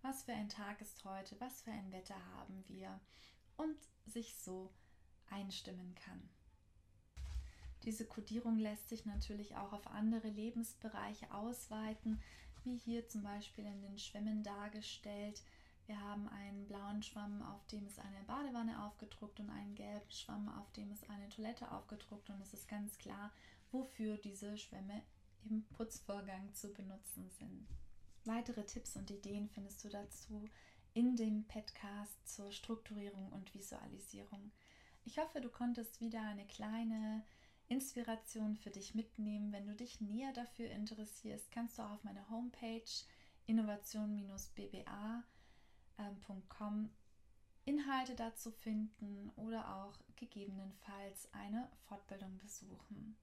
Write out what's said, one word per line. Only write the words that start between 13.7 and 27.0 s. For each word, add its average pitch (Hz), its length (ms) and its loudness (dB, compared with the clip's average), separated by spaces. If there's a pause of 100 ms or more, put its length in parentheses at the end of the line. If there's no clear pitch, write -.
den 202 180 -6
Schwämmen 214 440 4
dargestellt. 208 1000 -2 (440)
Wir 208 120 -2
haben 208 300 0
einen 202 380 -4
blauen 202 360 0
Schwamm, 208 380 0
auf 202 260 -6
dem 208 180 -2
ist 202 140 -8
eine 196 240 -6
Badewanne 233 640 2
aufgedruckt 208 540 -6
und 208 100 -2
einen 208 260 -4
gelben 208 360 -4
Schwamm, 208 380 0
auf 202 220 -6
dem 208 200 -4
ist 208 180 -6
eine 202 200 -6
Toilette 226 420 -2
aufgedruckt 208 580 -6
und 196 120 -4
es 190 120 -8
ist - 140 -8
ganz 208 300 0
klar, 202 340 -6 (400)
wofür 226 460 2
diese 202 400 -4
Schwämme 202 460 -4 (400)
im 220 260 6
Putzvorgang 202 840 0
zu 202 200 -4
benutzen 190 580 -4